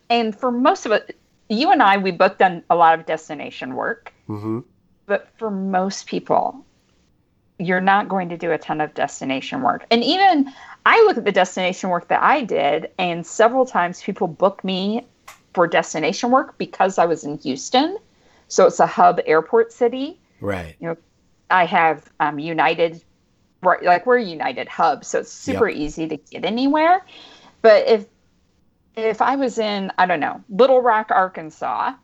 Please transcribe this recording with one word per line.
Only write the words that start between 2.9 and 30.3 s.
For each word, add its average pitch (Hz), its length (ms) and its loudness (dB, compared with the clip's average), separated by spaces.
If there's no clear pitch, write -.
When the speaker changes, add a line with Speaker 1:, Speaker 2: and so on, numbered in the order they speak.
Speaker 1:
of 160 80 -18
destination 139 640 -10
work. - 400 -8
Speaker 2:
Mm-hmm. 110 300 -6
Speaker 1:
But 202 300 -4
for 226 120 -6
most 190 560 -4
people, - 580 -4
you're 185 240 -2
not 196 260 2
going 185 220 -4
to 170 80 -10
do 165 140 -4
a 156 80 0
ton 156 220 -6
of 151 120 -6
destination 135 680 -6
work. - 260 -2
And 233 140 2
even 320 500 2
I 349 220 6
look 359 100 0
at 220 80 -6
the 202 60 0
destination 185 580 0
work 175 200 -2
that - 120 2
I 254 220 2
did, 160 560 -2
and 175 260 -4
several 247 400 2
times 185 380 -4
people 196 240 -4
book 180 360 -2
me 190 440 -4
for 175 100 2
destination 165 640 -2
work 277 300 0
because 190 400 -2
I 170 80 4
was 160 160 -4
in 151 160 -8
Houston. 262 580 -2
So 185 200 4
it's 175 120 -2
a 170 60 4
hub 175 400 4
airport 226 480 0
city. 262 460 -4
Speaker 2:
Right. 92 400 -8
Speaker 1:
You 165 100 -10
know, 165 80 -8
I 180 160 4
have, 165 420 0
um, 151 180 -4
United, 165 640 -2
right, 180 180 2
like, 175 240 2
we're 247 140 4
a 240 40 -4
United 143 440 -8
hub, 151 360 -2
so - 180 -4
it's - 100 -12
super - 360 -2
Speaker 2:
Yep. - 100 -6
Speaker 1:
easy 151 320 -8
to - 80 -8
get - 280 -12
anywhere. 302 580 0
But 214 240 6
if, 214 180 2
if 220 260 -2
I 247 140 2
was 262 220 -4
in, 208 400 -4
I 185 80 4
don't 180 140 0
know, 139 300 -6